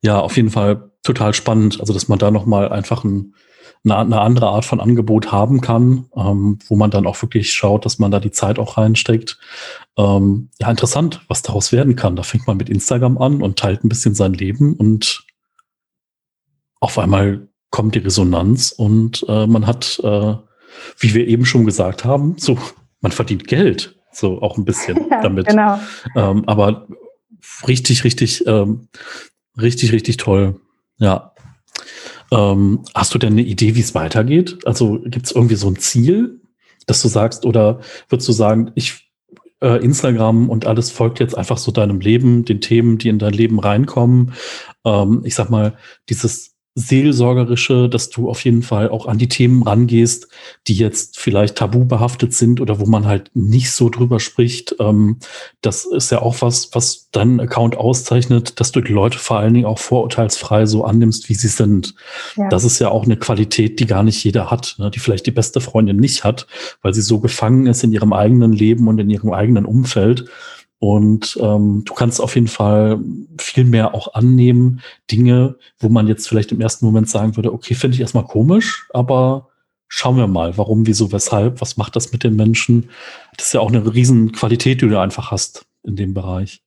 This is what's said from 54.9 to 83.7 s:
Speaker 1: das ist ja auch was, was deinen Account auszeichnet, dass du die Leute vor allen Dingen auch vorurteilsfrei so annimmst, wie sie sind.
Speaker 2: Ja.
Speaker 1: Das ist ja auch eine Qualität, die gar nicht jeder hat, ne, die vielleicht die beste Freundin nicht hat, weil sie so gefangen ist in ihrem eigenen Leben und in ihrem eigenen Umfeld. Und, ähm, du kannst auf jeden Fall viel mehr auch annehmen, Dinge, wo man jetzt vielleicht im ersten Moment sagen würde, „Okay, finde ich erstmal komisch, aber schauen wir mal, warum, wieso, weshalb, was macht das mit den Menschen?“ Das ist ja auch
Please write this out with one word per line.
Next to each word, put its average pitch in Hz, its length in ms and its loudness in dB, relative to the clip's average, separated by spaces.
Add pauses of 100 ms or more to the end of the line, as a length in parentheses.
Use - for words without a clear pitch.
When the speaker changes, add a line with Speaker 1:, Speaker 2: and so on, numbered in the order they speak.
Speaker 1:
das - 240 -4
ist 123 260 -4
ja 117 80 0
auch 117 220 -2
was, 123 320 -2
was - 380 -4
deinen 117 280 2
Account 117 380 -2
auszeichnet, 120 840 0
dass 117 120 -2
du 127 100 0
die - 100 -4
Leute 104 260 0
vor 113 200 -4
allen 110 160 2
Dingen 120 100 4
auch 110 140 -4
vorurteilsfrei 113 880 0
so 110 180 0
annimmst, 113 460 2
wie 110 40 2
sie 107 140 -2
sind. 101 460 0 (420)
Speaker 2:
Ja. 202 140 -2
Speaker 1:
Das 90 140 2
ist 120 140 2
ja 110 120 2
auch 107 140 0
eine 110 120 2
Qualität, 107 640 -2
die 113 60 2
gar 101 160 0
nicht 110 200 2
jeder 101 280 0
hat, - 280 -6
ne, 101 120 -4
die - 80 -10
vielleicht - 260 -2
die 123 60 -2
beste 120 320 -2
Freundin 107 340 0
nicht 131 280 0
hat, 113 220 -2 (360)
weil 95 100 0
sie 107 80 0
so 104 200 0
gefangen 120 460 2
ist 120 180 2
in 113 100 4
ihrem 104 180 2
eigenen 113 400 4
Leben 113 340 2
und 110 120 2
in 104 100 0
ihrem 104 240 -2
eigenen 104 320 2
Umfeld. 123 640 0 (520)
Und, 107 640 0
ähm, 104 460 0
du - 80 -14
kannst 120 260 -2
auf 123 140 -4
jeden 120 140 2
Fall 107 520 0 (400)
viel - 240 0
mehr 117 300 2
auch - 180 -10
annehmen, 123 680 4 (280)
Dinge, 123 460 2 (220)
wo 110 100 -2
man 110 180 4
jetzt 107 220 -2
vielleicht 107 240 0
im 113 80 -4
ersten 113 240 -4
Moment 110 240 2
sagen 107 280 -2
würde, 110 160 -2
„Okay, - 200 -8
finde 127 220 -2
ich 127 80 -2
erstmal 117 240 -2
komisch, 165 640 0
aber 127 560 0 (400)
schauen 127 300 -2
wir 117 80 2
mal, 90 320 -2
warum, 110 280 0
wieso, 104 260 0
weshalb, 107 500 -2
was - 160 -8
macht - 180 -6
das - 160 -6
mit 120 120 -6
den 113 120 2
Menschen?“ 113 540 2 (480)
Das - 80 -8
ist - 80 -6
ja 127 60 2
auch 107 100 0